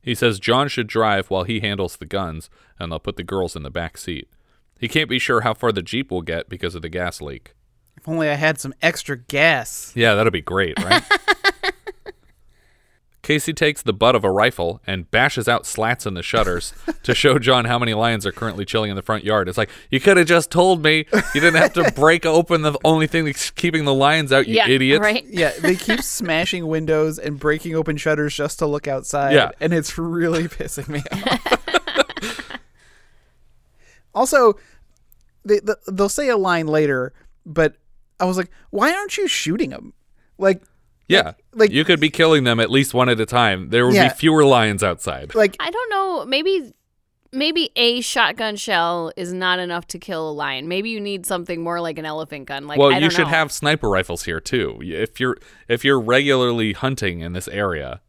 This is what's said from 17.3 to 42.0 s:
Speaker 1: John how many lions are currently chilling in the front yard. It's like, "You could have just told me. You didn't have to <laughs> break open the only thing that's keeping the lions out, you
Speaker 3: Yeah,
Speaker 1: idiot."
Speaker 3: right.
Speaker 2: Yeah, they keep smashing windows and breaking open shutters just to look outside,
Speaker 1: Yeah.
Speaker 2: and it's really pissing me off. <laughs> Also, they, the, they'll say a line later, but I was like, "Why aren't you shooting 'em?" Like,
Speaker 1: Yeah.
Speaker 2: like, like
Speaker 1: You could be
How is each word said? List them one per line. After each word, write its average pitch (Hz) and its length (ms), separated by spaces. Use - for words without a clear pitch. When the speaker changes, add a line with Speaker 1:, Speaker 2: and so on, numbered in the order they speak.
Speaker 1:
John 123 260
how 120 140
many 117 160
lions 110 320
are 98 60
currently 107 340
chilling 110 240
in 98 60
the 95 60
front 110 220
yard. 101 240
It's 90 80
like, 110 140
"You 131 80
could 190 200
have 170 80
just 170 240
told 180 340
me. 156 220
You 143 60
didn't 165 140
have - 180
to 165 200
<laughs> - 40
break 160 300
open 165 340
the 151 240
only 156 220
thing 165 180
that's - 280
keeping 160 340
the 139 80
lions 143 360
out, 135 160
you 220 100
Speaker 3:
Yeah, 220 120
Speaker 1:
idiot." 135 320
Speaker 3:
right. 214 260
Speaker 2:
Yeah, 170 320
they 185 160
keep 220 280
smashing 170 640
windows 156 520
and 147 220
breaking 156 340
open 160 220
shutters 151 400
just 143 220
to 160 80
look 147 200
outside, 139 460
Speaker 1:
Yeah. 139 260
Speaker 2:
and 160 140
it's 160 240
really 170 500
pissing 143 420
me 143 220
off. 226 500
<laughs> - 40
Also, 240 380
they, 208 140
the, 202 180
they'll 190 200
say 294 200
a 240 80
line 175 320
later, 143 440
but 156 300
I 185 60
was 185 100
like, 185 120
"Why 233 240
aren't 392 220
you 403 100
shooting 185 460
'em?" - 200
Like, 196 240
Speaker 1:
Yeah. 185 160
Speaker 2:
like, 80 120
like 220 180
Speaker 1:
You 143 120
could 170 140
be 151 120